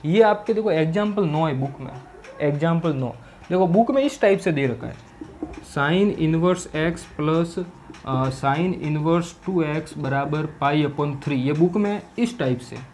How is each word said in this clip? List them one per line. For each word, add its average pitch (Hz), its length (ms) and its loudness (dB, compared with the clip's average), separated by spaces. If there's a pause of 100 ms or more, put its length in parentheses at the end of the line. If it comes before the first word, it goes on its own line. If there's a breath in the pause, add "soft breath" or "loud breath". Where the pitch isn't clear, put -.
ये 185 160 4
आपके 208 320 4
देखो 214 180 0
example 196 520 2
नौ 160 240 2
है 147 60 0
book 135 260 -4
में, 131 120 -12 (500)
example 160 520 0
नौ। 127 220 -4 (340 loud breath)
देखो 185 180 2
book 208 240 4
में 262 120 2
इस - 180 -2
type 202 180 6
से 185 120 0
दे 139 160 0
रखा 117 200 -4
है, - 80 -12 (800)
sine 175 460 2
inverse 165 480 2
x 165 320 -2
plus, 165 560 -2 (500)
अ, 131 240 -2
sine 147 520 0
inverse 160 540 0 (100)
two 180 180 0
X 151 340 -4
बराबर 143 480 -2
pi 147 400 2
upon 147 380 -2
three, 143 120 -2
ये 135 180 0
book 170 240 2
में 202 240 0 (180)
इस 233 200 0
type 127 200 0
से। - 180 -14 (160)